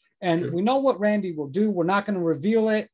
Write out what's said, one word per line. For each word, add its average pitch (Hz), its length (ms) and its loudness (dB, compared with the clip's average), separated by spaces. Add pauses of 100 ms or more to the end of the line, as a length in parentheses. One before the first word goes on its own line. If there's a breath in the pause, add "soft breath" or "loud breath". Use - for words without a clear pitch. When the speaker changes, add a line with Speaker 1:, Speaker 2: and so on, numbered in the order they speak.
(220)
Speaker 1:
And 175 200 2
Speaker 2:
Sure. 170 100 -4
Speaker 1:
we 170 100 -2
know 247 160 2
what 262 220 2
Randy 208 320 0
will 151 160 -6
do. 196 240 0
We're 175 120 0
not 196 220 0
gonna 196 160 -2
reveal 190 480 0
it, 214 240 -2